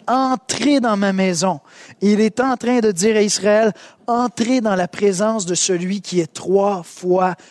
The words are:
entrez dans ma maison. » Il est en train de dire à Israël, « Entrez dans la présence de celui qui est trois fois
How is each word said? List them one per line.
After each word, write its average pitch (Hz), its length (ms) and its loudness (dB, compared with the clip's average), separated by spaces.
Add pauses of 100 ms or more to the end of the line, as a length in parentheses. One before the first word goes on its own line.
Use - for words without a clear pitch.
entrez 262 720 0
dans 226 180 0
ma 196 160 0
maison. » 185 460 0 (420)
Il 202 180 4
est 214 200 0
en 262 180 0
train 240 220 0
de 214 120 2
dire 202 260 0
à 208 40 4
Israël, « 208 500 2 (360)
Entrez 240 540 0
dans 214 120 0
la 180 140 -2
présence 202 580 -2
de 180 80 -4
celui 185 480 -2
qui 180 180 -2
est 160 140 -4
trois 196 480 0
fois 180 540 -2 (160)